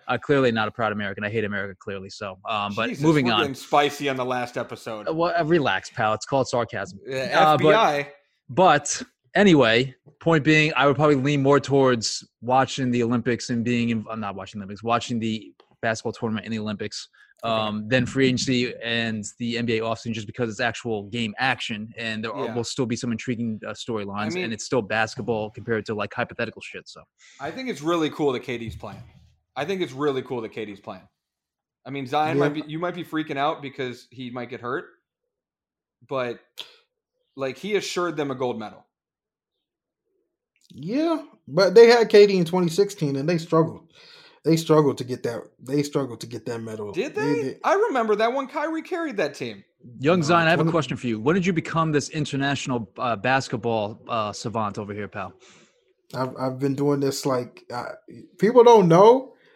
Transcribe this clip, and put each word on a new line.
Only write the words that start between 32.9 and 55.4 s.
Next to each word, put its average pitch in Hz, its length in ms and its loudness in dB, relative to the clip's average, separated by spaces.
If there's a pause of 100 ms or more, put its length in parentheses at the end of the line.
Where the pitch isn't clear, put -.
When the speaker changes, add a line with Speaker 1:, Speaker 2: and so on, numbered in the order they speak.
Speaker 2:
be 175 80 -10
freaking 156 320 -6
out 147 260 -2
because 127 480 -10
he 123 200 -12
might 123 200 -10
get 120 100 -12
hurt, 127 260 -6 (1200)
but, 123 320 -4 (960)
like, 135 200 -6
he 202 200 -4
assured 175 400 -2
them 143 160 -4
a - 20 -4
gold 123 240 -4
medal. 104 260 -14 (1900)
Speaker 3:
Yeah, 285 520 -2 (240)
but 185 280 2
they 233 120 12
had 226 220 6
K 208 180 10
D 202 100 2
in 180 80 2
twenty 175 240 0
sixteen 160 480 -2
and 139 120 -2
they 175 100 0
struggled. 160 540 0 (520)
They 160 120 4
struggled 156 420 4
to 135 60 -6
get 120 200 -8
that. 117 180 -4 (160)
They 139 240 -2
struggled 139 380 -4
to 123 60 -10
get 113 200 -12
that 117 140 -6
medal. 110 320 -10
Speaker 2:
Did 226 220 -6
Speaker 3:
They 415 60 -4 (140)
Speaker 2:
they? - 80 -2
Speaker 3:
did. - 220 -8
Speaker 2:
I 285 100 4
remember 269 420 0
that 226 160 0
one. 269 140 -4
Kyrie 311 360 -6
carried 320 340 -6
that 151 180 -2
team. 107 300 -10 (360)
Speaker 1:
Young 165 200 4
Speaker 3:
No, 147 60 0
Speaker 1:
Zion, 170 200 4
I 160 40 4
have 170 100 4
a - 20 2
Speaker 3:
twenty 165 100 2
Speaker 1:
question 147 240 0
for 123 100 -8
you. 110 140 -2
When 135 140 2
did 190 120 0
you 190 60 2
become 160 400 -2
this 143 180 0
international, 139 880 -4
uh, 120 180 -2
basketball, 113 920 -2
uh, 110 240 -2
savant 104 460 -6
over 104 140 -10
here, 101 160 -8
pal? 98 240 -10 (800)